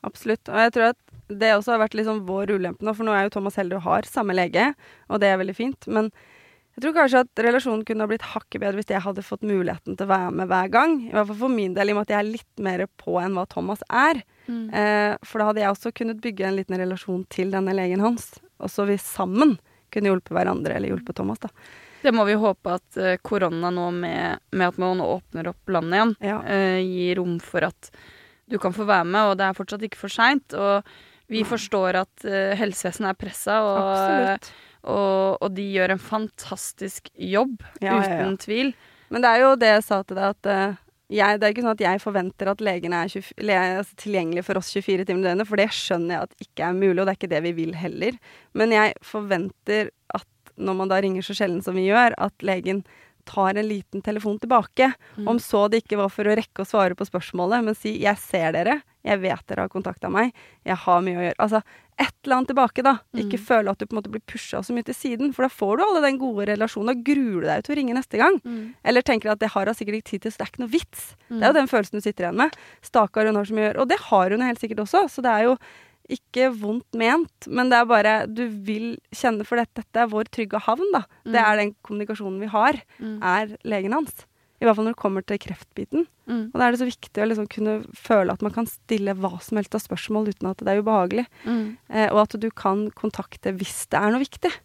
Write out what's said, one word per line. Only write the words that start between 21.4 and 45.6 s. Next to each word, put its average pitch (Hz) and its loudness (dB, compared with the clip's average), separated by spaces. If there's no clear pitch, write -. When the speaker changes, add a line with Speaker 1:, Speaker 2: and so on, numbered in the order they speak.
Speaker 2:
Det 262 4
må 220 4
vi 208 2
håpe 202 0
at, - -6
eh, 185 2
korona 175 -2
nå 175 -2
med, 175 -4
med 185 2
at - -8
man 185 0
åpner 165 -4
opp - -14
landet 175 0
igjen, 220 2
Speaker 1:
Ja. 214 -4
Speaker 2:
eh, 190 0
gir 180 -2
rom 175 -2
for 160 -2
at - -8
du 233 -4
kan 190 -2
få 208 -4
være 190 4
med, 190 0
og 190 0
det 196 0
er 190 0
fortsatt 202 -8
ikke 220 -10
for 202 -12
sent, 254 0
og 202 0
vi 220 -2
Speaker 1:
Nei. 208 -6
Speaker 2:
forstår 196 0
at, - -4
eh, 196 0
helsevesenet 196 -4
er 190 -2
presset, 202 -2
og, 202 0
Speaker 1:
Absolutt. 190 0
Speaker 2:
og, 190 2
og 196 -2
de 196 -6
gjør 185 2
en 190 0
fantastisk - -8
jobb, 208 -2
Speaker 1:
Ja, 196 2
ja, 196 2
ja. 170 -2
Speaker 2:
uten 190 -2
tvil. 247 -2
Speaker 1:
Men 240 -2
det 247 8
er 233 6
jo 269 8
det 233 4
jeg 214 6
sa 196 0
til 190 -8
deg, 196 2
at, - -10
eh, 196 0
jeg, 208 4
det 214 2
er 214 4
ikke 240 -2
sånn 220 2
at 214 -2
jeg 190 2
forventer 196 -2
at 202 -2
legen 180 -2
er 170 0
tjue, 190 -8
le-, 185 2
altså, - -8
tilgjengelig 180 -2
for 190 -2
oss 185 -6
tjuefire 190 0
timer 190 0
i 185 2
døgnet, 202 0
for 214 -2
det 208 4